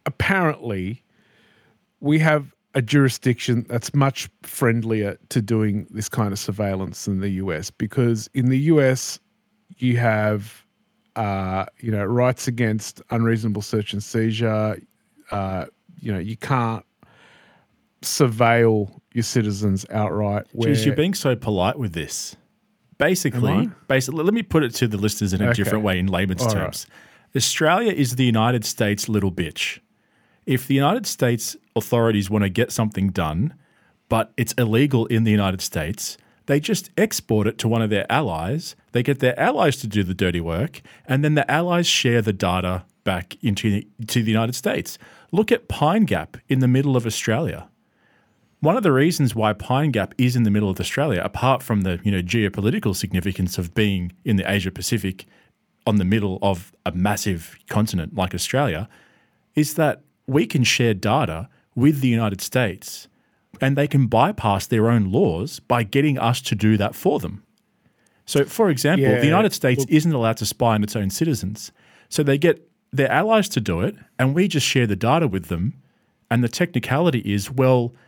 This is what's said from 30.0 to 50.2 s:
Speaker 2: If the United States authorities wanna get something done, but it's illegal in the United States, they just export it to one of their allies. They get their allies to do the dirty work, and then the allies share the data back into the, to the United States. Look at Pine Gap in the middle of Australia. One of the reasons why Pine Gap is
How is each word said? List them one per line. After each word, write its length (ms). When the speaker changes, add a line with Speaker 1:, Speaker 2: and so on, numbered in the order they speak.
Speaker 2:
If 220
the 80
United 300
States 500
authorities 540
wanna 200
get 220
something 380
done, 440
but 280
it's 160
illegal 540
in 160
the 80
United 300
States, 560
they 120
just 380
export 500
it 120
to 80
one 140
of 80
their 220
allies. 640
They 120
get 160
their 200
allies 380
to 100
do 160
the 100
dirty 280
work, 400
and 180
then 120
the 140
allies 380
share 340
the 120
data 500
back 380
into 300
the, 160
to 140
the 100
United 220
States. 440
Look 200
at 180
Pine 340
Gap 340
in 100
the 80
middle 300
of 80
Australia. 640
One 180
of 60
the 80
reasons 420
why 200
Pine 380
Gap 260
is 180